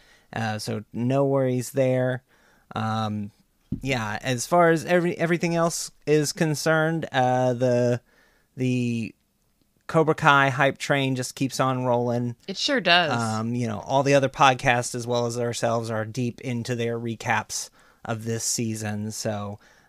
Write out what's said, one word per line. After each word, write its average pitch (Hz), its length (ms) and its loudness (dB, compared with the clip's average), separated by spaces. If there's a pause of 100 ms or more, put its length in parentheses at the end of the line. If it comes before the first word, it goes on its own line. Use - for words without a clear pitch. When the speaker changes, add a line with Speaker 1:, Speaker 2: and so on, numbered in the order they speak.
(320)
Speaker 1:
uh, 110 280 -4
so 110 240 -6 (100)
no 131 320 0
worries 131 460 0
there. 127 500 0 (540)
Um, 107 560 -4 (500)
yeah, 113 400 -2
as 123 240 -2
far 175 240 6
as 165 160 2
every-, 175 320 2
everything 170 380 0
else 165 340 -2 (160)
is 151 280 4
concerned, 160 760 0
uh, 127 420 2
the, 123 460 2 (560)
the 123 600 -2 (720)
Cobra 160 300 2
Kai 143 340 6
hype 135 280 0
train 139 380 0
just 127 200 -6
keeps - 240 -2
on 131 240 0
rolling. 120 520 0 (120)
Speaker 2:
It 196 100 -8
sure 277 220 0
does. 175 320 2
Speaker 1:
Um, 113 420 -2
you 120 140 -2
know, 104 120 -6
all 139 220 2
the 139 120 4
other 135 160 4
podcasts 131 680 2
as 120 100 -6
well 120 200 0
as 120 120 -4
ourselves 117 540 -2
are 110 140 -2
deep 120 360 -4
into 123 320 -4
their 117 240 -2
recaps 113 720 -4 (360)
of 113 180 -6
this 113 220 -4
season, 110 680 -4
so, 104 480 -6 (300)